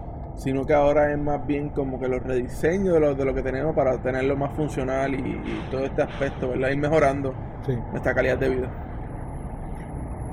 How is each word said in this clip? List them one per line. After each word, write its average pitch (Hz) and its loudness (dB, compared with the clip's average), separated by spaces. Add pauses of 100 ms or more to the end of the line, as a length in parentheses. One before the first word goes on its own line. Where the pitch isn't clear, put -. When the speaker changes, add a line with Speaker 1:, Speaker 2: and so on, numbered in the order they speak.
(360)
Speaker 1:
sino 135 -2
que 151 4
ahora 147 6
es 147 0
más 147 0
bien 143 -2
como 135 -2
que 131 -2
los 127 0
rediseños 160 0
de 160 6
lo, 147 4
de 135 0
lo 135 2
que 131 0
tenemos 135 0
para 131 4
tenerlo 131 2
más 139 -2
funcional 135 0
y, 123 -2
y 117 -4
todo 131 0
este 139 0
aspecto, 135 -2
¿verdad? 127 0
Ir 139 2
mejorando 143 4 (340)
Speaker 2:
Sí. 131 0 (180)
Speaker 1:
nuestra 131 0
calidad 127 4
de 131 2
vida. 127 0 (1600)